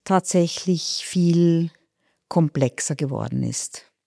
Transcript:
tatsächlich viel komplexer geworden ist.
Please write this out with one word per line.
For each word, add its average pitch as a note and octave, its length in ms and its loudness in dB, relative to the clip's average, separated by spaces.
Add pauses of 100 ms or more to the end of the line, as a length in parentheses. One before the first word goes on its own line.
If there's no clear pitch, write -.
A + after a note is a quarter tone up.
tatsächlich F3+ 1040 0
viel E3+ 640 2 (560)
komplexer D3 680 -2
geworden C3 480 -4
ist. - 420 -8 (220)